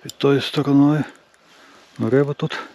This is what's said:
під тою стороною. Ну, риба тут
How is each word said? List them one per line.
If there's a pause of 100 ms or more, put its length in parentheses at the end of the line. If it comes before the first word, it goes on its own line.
під
тою
стороною. (920)
Ну,
риба
тут (140)